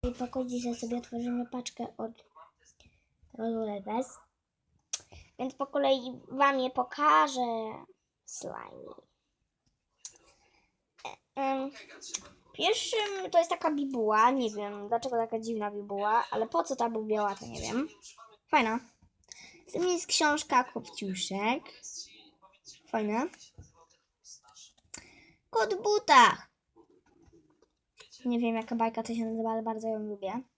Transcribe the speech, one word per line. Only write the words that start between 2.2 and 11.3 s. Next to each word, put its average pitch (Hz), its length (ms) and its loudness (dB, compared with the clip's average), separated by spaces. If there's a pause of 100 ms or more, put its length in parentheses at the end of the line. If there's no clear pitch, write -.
Rozu 226 260 -4
Lepes. 214 480 -4 (1300)
Więc 262 160 -4
po 277 120 -4
kolei 269 600 0
wam 277 320 4
je 254 100 0
pokażę. 254 1160 2 (400)
Slimy. - 680 -12 (2000)
E, - 360 -10